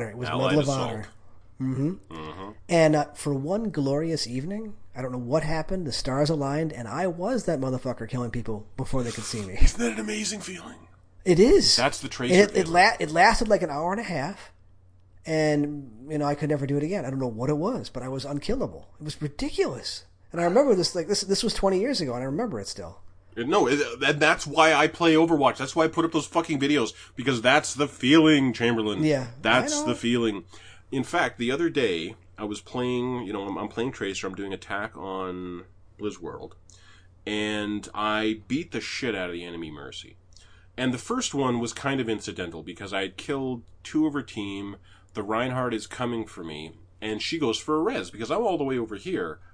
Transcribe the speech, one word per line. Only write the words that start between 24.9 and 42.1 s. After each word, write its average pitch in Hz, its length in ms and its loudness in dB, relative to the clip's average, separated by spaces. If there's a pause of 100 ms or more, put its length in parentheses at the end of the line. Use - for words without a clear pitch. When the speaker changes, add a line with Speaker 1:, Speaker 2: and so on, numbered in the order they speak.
Speaker 2:
Overwatch. 156 420 6
That's 131 200 -6
why 160 80 4
I 160 40 2
put 170 160 0
up 160 80 0
those 147 140 0
fucking 165 320 0
videos, 139 340 2 (240)
because 123 240 0
that's 135 340 4
the 139 140 0
feeling, 143 640 6
Chamberlain. 113 520 2
Speaker 1:
Yeah, 135 240 2 (120)
Speaker 2:
That's 123 380 4
Speaker 1:
I - 20 0
know. 302 80 -2
Speaker 2:
the 120 60 0
feeling. 117 500 0 (480)
In 131 120 -2
fact, 160 340 -2
the 120 120 -2
other 165 180 0
day, 98 460 0 (240)
I 107 60 -8
was 104 160 -6
playing, 123 640 -4
you 98 80 -8
know, 101 100 -4
I'm, 98 160 -6
I'm 107 100 -6
playing 120 240 -4
Tracer, 98 340 -6
I'm 95 100 -6
doing 98 160 -8
attack 101 440 -8
on 90 680 -8 (340)
Blizzworld, 87 540 -10 (760)
and 104 680 -4
I 107 520 -2
beat 156 260 -4
the 117 80 -4
shit 117 340 -4
out 92 140 -4
of 85 40 -8
the 87 120 -8
enemy 82 260 -10
Mercy. - 460 -16 (600)
And 127 180 -2
the 120 40 -6
first - 360 -6
one 127 240 0
was 117 140 -4
kind 135 280 -4
of 113 80 -2
incidental, 90 540 -6